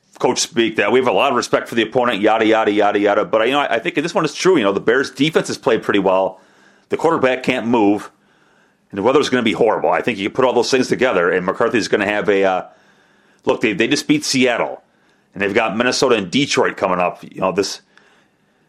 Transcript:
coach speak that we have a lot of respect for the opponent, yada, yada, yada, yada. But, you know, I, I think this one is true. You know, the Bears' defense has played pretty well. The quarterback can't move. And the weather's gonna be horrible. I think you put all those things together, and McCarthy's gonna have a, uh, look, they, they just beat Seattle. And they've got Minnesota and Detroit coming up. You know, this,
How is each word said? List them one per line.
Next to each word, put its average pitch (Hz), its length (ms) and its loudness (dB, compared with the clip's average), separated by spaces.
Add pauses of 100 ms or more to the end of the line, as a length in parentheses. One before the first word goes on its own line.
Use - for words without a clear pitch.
(180)
coach 143 200 -2
speak 110 380 -2
that 104 160 0
we 127 60 4
have 123 100 0
a 110 40 2
lot 120 180 2
of 123 60 -2
respect 120 320 -2
for - 60 -10
the 117 80 0
opponent, 120 380 -2
yada, 110 260 2
yada, 110 240 2
yada, 104 280 2
yada. 101 260 2
But, 110 220 0
you 127 60 -2
know, 143 80 0
I, - 140 -2
I 117 60 0
think - 160 -6
this 156 180 -4
one 185 100 0
is 147 100 -4
true. 185 220 2
You 127 60 2
know, 98 100 2
the 95 80 -2
Bears' 131 300 0
defense - 380 0
has 117 100 -8
played 113 240 0
pretty 107 160 0
well. 95 420 0 (500)
The - 60 -4
quarterback 131 460 0
can't 127 240 -2
move. 104 440 2 (800)
And 95 80 -12
the 95 40 -4
weather's 127 280 2
gonna 127 120 0
be 110 100 0
horrible. 87 380 0
I 85 120 0
think 113 160 -4
you 98 120 -4
put 135 140 0
all 123 80 2
those 117 180 0
things 127 180 0
together, 98 420 0
and 90 140 0
McCarthy's 104 440 -2
gonna 104 180 0
have 101 220 -2
a, 98 160 2
uh, 92 220 0 (800)
look, 123 160 -2
they, 110 100 0
they 98 160 0
just 143 180 -2
beat 151 180 0
Seattle. 113 580 0 (520)
And 98 80 -6
they've 101 120 -2
got 110 220 0
Minnesota 123 400 2
and 95 140 -4
Detroit 120 460 0
coming 92 240 0
up. 87 240 -2
You - 160 -14
know, 92 120 0
this, 95 280 -2 (880)